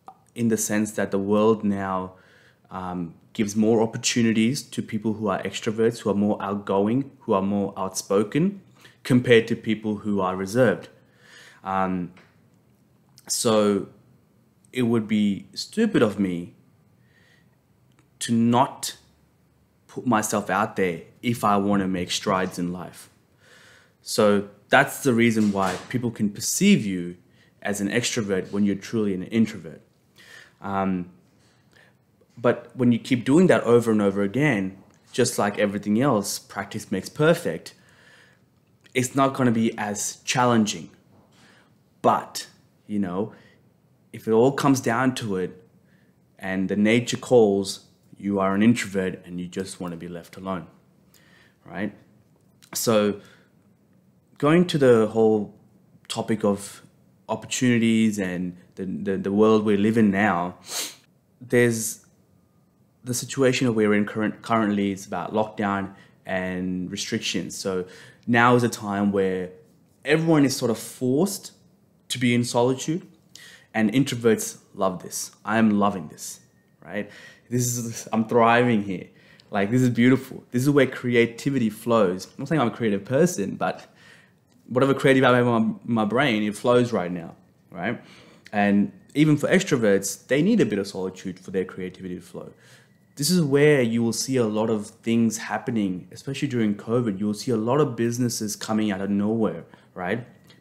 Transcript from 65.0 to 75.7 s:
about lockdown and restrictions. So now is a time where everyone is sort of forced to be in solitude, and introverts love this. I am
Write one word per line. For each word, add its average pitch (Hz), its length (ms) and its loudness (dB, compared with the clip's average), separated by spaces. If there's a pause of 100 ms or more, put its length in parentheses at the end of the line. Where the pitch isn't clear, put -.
about 87 260 -8
lockdown 98 600 -4 (320)
and 92 640 -6
restrictions. - 640 -6
So 92 280 -4 (420)
now 120 280 6
is 120 80 4
a 113 60 2
time 101 420 -2
where 92 380 0 (560)
everyone 156 400 4
is 127 100 0
sort 123 140 -2
of 110 80 -2
forced - 760 -4 (560)
to 123 100 -6
be 120 160 2
in 120 80 2
solitude, 131 640 0 (640)
and 110 180 2
introverts 120 640 0 (180)
love 95 260 -2
this. - 300 -12 (140)
I 107 120 -2
am 107 220 4